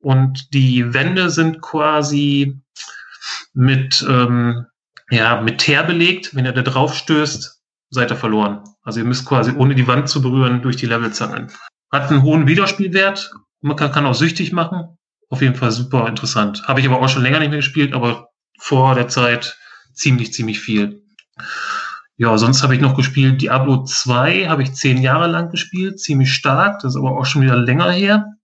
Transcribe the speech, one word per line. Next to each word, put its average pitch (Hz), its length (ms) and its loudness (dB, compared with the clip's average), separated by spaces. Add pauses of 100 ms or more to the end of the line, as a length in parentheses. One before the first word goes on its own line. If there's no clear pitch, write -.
Und 131 520 0
die 123 400 2
Wände 175 380 0
sind 160 320 0
quasi 143 960 0 (920)
mit, 131 540 0
ähm, 120 580 2 (440)
ja, 113 300 2
mit 107 180 -2
Teer 147 260 2
belegt. 170 500 0
Wenn 131 120 0
ihr 127 60 -2
da 127 100 0
drauf 131 320 0
stößt, - 680 -2 (300)
seid 123 200 -2
ihr 127 60 -2
verloren. 104 480 -2 (180)
Also 110 180 -6
ihr 110 60 -2
müsst 127 200 -2
quasi, 123 260 2
ohne 139 220 4
die 127 120 4
Wand 131 220 0
zu 143 140 -2
berühren, 123 400 2
durch 123 140 -2
die - 100 -6
Level 117 260 -2
zangeln. - 360 -8 (440)
Hat 139 180 -2
einen 139 120 6
hohen 151 240 4
Wiederspielwert. 190 840 0 (300)
Man 143 160 -2
kann, 143 160 -2
kann 143 140 0
auch 127 80 2
süchtig 160 380 0
machen. 170 440 -6 (340)
Auf 131 120 -4
jeden 131 120 2
Fall 120 160 -2
super 120 380 -2
interessant. 107 600 -4
Habe - 120 0
ich 131 60 2
aber 127 140 2
auch 131 80 2
schon 131 140 0
länger 135 160 2
nicht 156 120 0
mehr 147 100 -2
gespielt, 139 340 0
aber 120 340 -4 (300)
vor 131 360 2
der 123 140 0
Zeit 120 480 -2 (380)
ziemlich, 120 380 0
ziemlich 110 280 -6
viel. 104 420 -4 (1120)
Ja, 113 200 2
sonst 123 260 2
habe 131 120 2
ich 127 80 0
noch 135 140 2
gespielt, 135 440 2
Diablo 135 440 0
zwei 147 640 0
habe 151 140 0
ich 135 120 -4
zehn 131 240 0
Jahre 135 280 2
lang 170 240 -2
gespielt, 185 500 -8
ziemlich 135 340 0
stark, 180 460 0
das 127 140 -4
ist 147 40 -4
aber 135 140 -2
auch 135 120 -2
schon 139 180 0
wieder 131 140 4
länger 131 340 2
her. 202 360 2 (180)